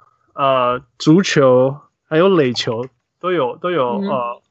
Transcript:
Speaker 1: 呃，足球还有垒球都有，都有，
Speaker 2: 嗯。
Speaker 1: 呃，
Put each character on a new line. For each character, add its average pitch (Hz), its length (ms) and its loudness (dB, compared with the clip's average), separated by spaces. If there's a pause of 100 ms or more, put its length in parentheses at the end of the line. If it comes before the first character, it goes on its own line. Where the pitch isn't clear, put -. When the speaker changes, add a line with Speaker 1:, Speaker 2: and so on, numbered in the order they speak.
(340)
Speaker 1:
呃， 131 480 0 (180)
足 160 240 4
球 131 520 2 (320)
还 156 100 -2
有 185 120 4
垒 143 240 2
球 117 320 -6 (340)
都 180 120 -6
有， 147 260 -4
都 180 140 -6
有， 139 300 -2
Speaker 2:
嗯。 196 60 -6
Speaker 1:
呃， 123 420 -6